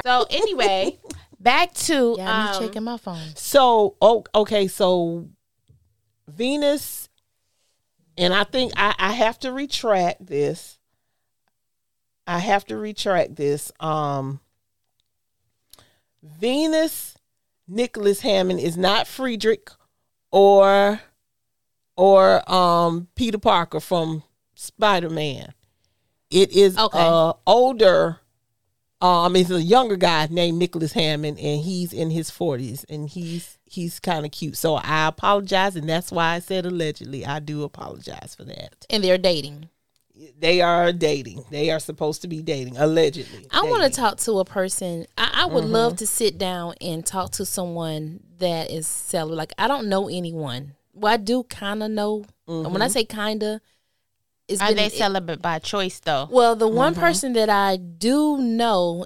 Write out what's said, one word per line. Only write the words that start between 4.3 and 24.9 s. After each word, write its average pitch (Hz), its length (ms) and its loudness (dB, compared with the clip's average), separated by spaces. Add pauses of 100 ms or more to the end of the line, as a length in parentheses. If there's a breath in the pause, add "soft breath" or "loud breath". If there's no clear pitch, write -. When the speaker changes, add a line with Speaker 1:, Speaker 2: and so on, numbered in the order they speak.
Speaker 3:
okay, 208 340 2
so 170 600 -2 (1000)
Venus, 285 840 -2 (1080)
and 180 160 2
I 202 100 2
think 254 320 -2
I, 202 220 2
I 190 140 0
have 226 280 0
to 262 120 -8
retract 214 760 -2
this. 147 540 -4 (1500)
I 175 120 -2
have 202 260 0
to 220 120 -10
retract 208 580 -2
this. 147 440 -4
Um, 143 600 -4 (1800 soft breath)
Venus 285 920 -2 (520)
Nicholas 202 540 -2
Hammond 185 380 0
is 165 180 -4
not 185 300 0
Friedrich 226 640 -2 (600)
or, 196 680 6 (960)
or, 190 560 6
um, 170 640 2
Peter 226 220 -2
Parker 170 420 0
from 160 440 -4 (320)
Spider-Man. 165 1000 -2 (760)